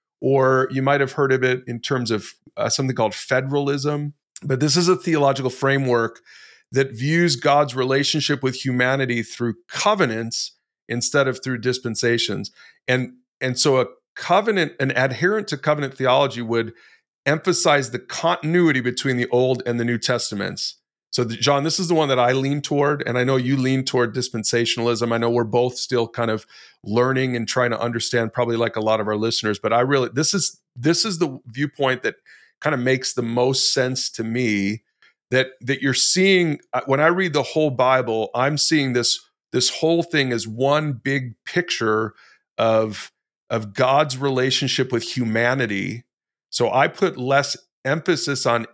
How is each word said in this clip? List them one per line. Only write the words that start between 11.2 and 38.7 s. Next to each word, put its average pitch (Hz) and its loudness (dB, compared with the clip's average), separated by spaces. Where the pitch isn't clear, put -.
of 127 -4
through 127 -4
dispensations. 117 -2
And, 127 0
and 127 -2
so 131 4
a 120 2
covenant, 190 0
an 131 0
adherent 170 0
to 147 -6
covenant 147 -2
theology 127 2
would 113 -2
emphasize 151 2
the 123 -6
continuity 165 0
between 123 -2
the 120 0
Old 127 2
and 120 -2
the 117 0
New 120 0
Testaments. - -4
So, 123 0
the, 110 -6
John, 139 2
this 156 -2
is 170 -2
the 180 2
one 156 2
that 131 2
I 123 4
lean 139 0
toward, 143 0
and 123 -2
I 123 2
know 135 2
you 131 0
lean 131 0
toward 123 0
dispensationalism. 117 -2
I 117 0
know 117 0
we're 120 2
both 123 0
still 117 0
kind 117 -4
of 110 -4
learning 127 0
and 113 -4
trying 123 0
to 113 -4
understand, 117 -2
probably 117 0
like 117 0
a 113 -4
lot 110 2
of 104 -4
our 107 -2
listeners, 107 -2
but 110 -2
I 120 4
really, 131 2
this 147 0
is, - -4
this 147 0
is 185 -4
the 143 -2
viewpoint 131 -2
that 113 -2
kind 151 0
of 131 -2
makes 131 0
the 123 -4
most 123 0
sense 127 -2
to - -6
me, 113 -2
that, 131 2
that 131 -4
you're 135 0
seeing, 180 2
uh, 127 -2
when 139 2
I 156 4
read 175 0
the 143 2
whole 156 0
Bible, 120 2
I'm 139 0
seeing 143 0